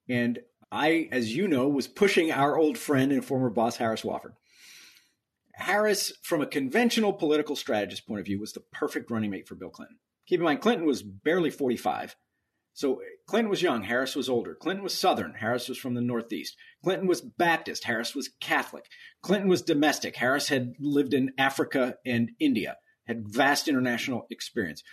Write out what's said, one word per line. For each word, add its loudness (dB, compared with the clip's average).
And 0
I, 2
as 0
you 0
know, 4
was 0
pushing 4
our 2
old 4
friend 2
and 2
former 0
boss, 2
Harris -2
Wofford. -6
Harris, 2
from 0
a 0
conventional 2
political 0
strategist -4
point -4
of -8
view, -4
was -10
the -14
perfect -6
running -2
mate -8
for -16
Bill -12
Clinton. -20
Keep 2
in 2
mind, 2
Clinton 2
was 2
barely 0
forty-five. -4
So -2
Clinton 0
was 0
young, 0
Harris -2
was -2
older. -2
Clinton -6
was -6
Southern, 0
Harris -4
was -8
from -4
the -2
Northeast. -4
Clinton 0
was 2
Baptist, 0
Harris -4
was -6
Catholic. -2
Clinton 2
was 4
domestic. 2
Harris 0
had 0
lived 2
in 2
Africa 0
and 0
India, 0
had -6
vast 2
international -2
experience. -6